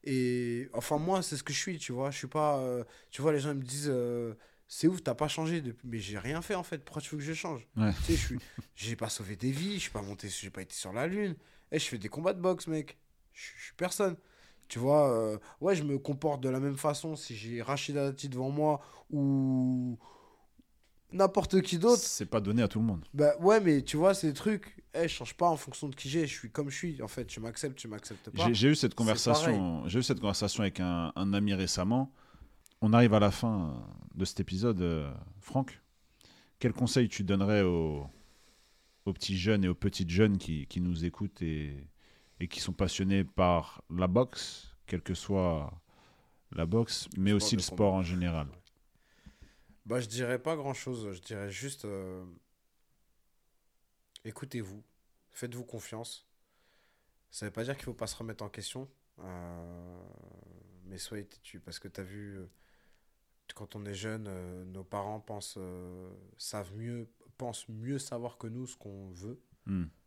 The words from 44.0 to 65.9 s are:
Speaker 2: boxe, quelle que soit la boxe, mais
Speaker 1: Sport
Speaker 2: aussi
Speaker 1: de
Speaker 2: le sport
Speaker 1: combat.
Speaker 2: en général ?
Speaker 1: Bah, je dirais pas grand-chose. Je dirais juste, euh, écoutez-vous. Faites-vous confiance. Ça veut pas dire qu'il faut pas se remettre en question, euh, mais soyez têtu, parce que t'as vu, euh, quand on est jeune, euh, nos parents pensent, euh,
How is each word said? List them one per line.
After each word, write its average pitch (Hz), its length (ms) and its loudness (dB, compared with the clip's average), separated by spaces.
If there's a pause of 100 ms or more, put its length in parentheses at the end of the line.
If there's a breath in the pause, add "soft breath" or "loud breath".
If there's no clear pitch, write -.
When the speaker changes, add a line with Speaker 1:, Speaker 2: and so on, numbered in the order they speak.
Speaker 2:
boxe, - 680 0 (100)
quelle 87 160 -4
que 95 140 -4
soit 87 560 0 (800 soft breath)
la 82 140 -2
boxe, 113 420 0 (100)
mais 95 140 4
Speaker 1:
Sport 104 60 8
Speaker 2:
aussi 98 180 2
Speaker 1:
de 98 40 2
Speaker 2:
le 87 40 -2
sport - 140 -6 (140)
Speaker 1:
combat. 95 80 2
Speaker 2:
en 92 40 2
général ? 85 440 0 (1400 soft breath)
Speaker 1:
Bah, 123 100 0
je 120 80 -4
dirais 123 300 -2
pas 160 180 -2
grand-chose. 127 580 -6
Je 90 60 -12
dirais 101 300 -8
juste, 135 360 -10
euh, 92 380 -8 (2000)
écoutez-vous. 107 600 -10 (480)
Faites-vous 120 340 -10
confiance. - 640 -12 (1040)
Ça - 160 -10
veut 98 40 -6
pas 113 120 -6
dire 135 120 -4
qu'il - 100 -14
faut 123 100 -8
pas 110 100 -6
se - 100 -8
remettre 113 280 -10
en 101 60 -10
question, 127 380 -12 (320)
euh, 87 840 -14 (840)
mais 92 140 -14
soyez 104 260 -10
têtu, - 340 -20
parce 85 200 -16
que - 80 -16
t'as 95 160 -12
vu, 101 340 -12
euh, 92 80 -12 (1080)
quand 104 200 -14
on 104 100 -8
est 101 100 -8
jeune, 107 320 -6
euh, 90 380 -10
nos 92 180 -12
parents 101 360 -6
pensent, 104 380 -12
euh, 90 540 -12 (260)